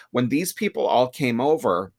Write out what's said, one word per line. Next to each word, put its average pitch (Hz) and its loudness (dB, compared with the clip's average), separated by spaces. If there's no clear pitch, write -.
when 123 0
these 160 -2
people 151 -2
all 123 2
came 123 -2
over 113 0